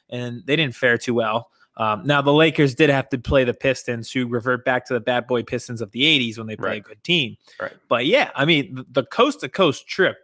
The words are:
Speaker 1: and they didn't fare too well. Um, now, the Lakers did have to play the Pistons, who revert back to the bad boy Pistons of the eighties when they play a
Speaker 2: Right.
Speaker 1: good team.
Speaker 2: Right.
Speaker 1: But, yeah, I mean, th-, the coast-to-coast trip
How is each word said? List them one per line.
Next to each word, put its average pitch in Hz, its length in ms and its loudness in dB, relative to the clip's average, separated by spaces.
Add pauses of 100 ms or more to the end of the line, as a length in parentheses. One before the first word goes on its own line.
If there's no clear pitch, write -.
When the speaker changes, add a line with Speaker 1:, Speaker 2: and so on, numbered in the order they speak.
Speaker 1:
and 120 380 -8
they 143 80 2
didn't 147 200 0
fare 120 220 2
too 120 160 -2
well. 113 380 -2 (260)
Um, 107 280 -2
now, 143 180 2
the 143 100 4
Lakers 151 400 4
did 147 160 4
have 135 200 2
to 127 100 -4
play 135 240 2
the 120 100 0
Pistons, 123 580 -4
who 127 160 -2
revert 120 380 -2
back 127 220 0
to 131 80 -4
the 117 40 0
bad 123 280 -2
boy 120 160 0
Pistons 117 380 -8
of 104 100 -10
the 123 140 -2
eighties 120 340 2
when 110 80 -10
they 107 80 -10
play 95 140 -4
a 98 40 -4
Speaker 2:
Right. 107 100 -10
Speaker 1:
good - 200 -20
team. 143 340 -2 (240)
Speaker 2:
Right. - 120 -8 (140)
Speaker 1:
But, 123 200 0
yeah, 254 280 2
I 135 100 0
mean, 139 300 2
th-, 127 160 -12
the 131 120 0
coast-to-coast 185 840 0
trip 156 360 0